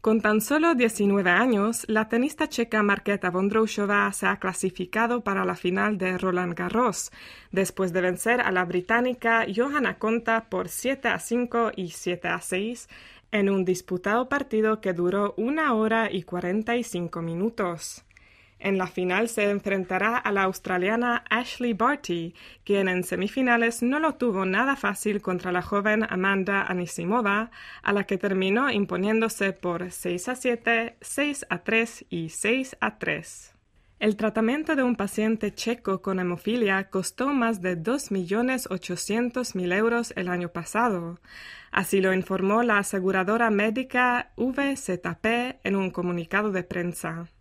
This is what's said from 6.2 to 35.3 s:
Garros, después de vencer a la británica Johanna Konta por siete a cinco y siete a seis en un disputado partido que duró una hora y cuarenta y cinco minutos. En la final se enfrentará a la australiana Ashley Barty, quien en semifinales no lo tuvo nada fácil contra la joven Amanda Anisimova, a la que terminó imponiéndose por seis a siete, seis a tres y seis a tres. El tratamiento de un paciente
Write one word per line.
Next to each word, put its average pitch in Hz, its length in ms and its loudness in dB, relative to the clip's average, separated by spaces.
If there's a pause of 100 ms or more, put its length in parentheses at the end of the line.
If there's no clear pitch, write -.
Garros, 196 560 0 (400)
después 185 420 0
de 185 80 2
vencer 185 400 2
a - 80 2
la 180 160 2
británica 226 800 2 (100)
Johanna 254 440 0
Konta 226 500 0
por 185 200 -2
siete 262 380 -2
a 180 120 0
cinco 233 560 0
y 180 140 -6
siete 175 400 -6
a 175 120 -2
seis 214 480 -6 (420)
en 202 160 2
un 190 160 2
disputado 185 640 0
partido 220 540 0
que 185 120 0
duró 190 440 0
una 277 380 0
hora 220 360 2
y 180 120 -4
cuarenta 185 520 -2
y 240 80 0
cinco 170 380 -6
minutos. 170 840 -4 (600)
En 196 140 0
la 185 80 0
final 180 420 0
se 208 220 0
enfrentará 196 680 0
a 214 140 0
la 196 120 2
australiana 202 880 0
Ashley 240 420 0
Barty, 185 640 -2 (280)
quien 196 260 2
en 180 140 0
semifinales 233 800 0
no 262 180 2
lo 311 140 2
tuvo 196 320 0
nada 233 300 2
fácil 202 440 -2
contra 185 320 -4
la 180 120 0
joven 214 440 2
Amanda 196 600 0
Anisimova, 202 840 -2 (320)
a - 100 -2
la 202 120 2
que 196 160 -2
terminó 196 520 2
imponiéndose 202 840 0
por 180 380 -4
seis 175 380 -6
a 254 60 -4
siete, 233 680 0
seis 285 480 -4
a 175 140 -4
tres 226 480 0
y 165 180 -6
seis 262 520 -2
a 214 180 -4
tres. - 560 -6 (420)
El 214 180 2
tratamiento 226 600 0
de 269 80 2
un 247 120 2
paciente 214 600 -2